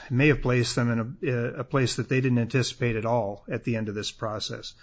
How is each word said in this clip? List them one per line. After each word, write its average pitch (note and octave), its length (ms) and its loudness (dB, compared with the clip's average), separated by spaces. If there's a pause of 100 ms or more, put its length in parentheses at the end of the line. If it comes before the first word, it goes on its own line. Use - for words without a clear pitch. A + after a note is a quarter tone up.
(100)
may C3+ 180 4
have C#3+ 140 4
placed B2 340 2
them A#2+ 140 2
in A#2 400 -2
a, B2 300 -2
a B2+ 40 -6
place C3 320 0
that B2 120 -4
they C3 120 2
didn't B2+ 180 4
anticipate A#2+ 580 0
at G#2+ 100 -2
all A2 420 0
at C3+ 160 -6
the A#2 120 0
end A2 120 -2
of G2+ 60 -6
this G#2 160 -6
process. A2 720 -8